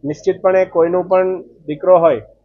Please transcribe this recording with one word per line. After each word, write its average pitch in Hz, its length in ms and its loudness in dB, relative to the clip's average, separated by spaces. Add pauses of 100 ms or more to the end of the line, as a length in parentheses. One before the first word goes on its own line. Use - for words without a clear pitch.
નિશ્ચિતપણે 185 600 -2
કોઈનું 175 380 -2
પણ 185 380 -2
દીકરો 170 580 0
હોય 147 220 2 (240)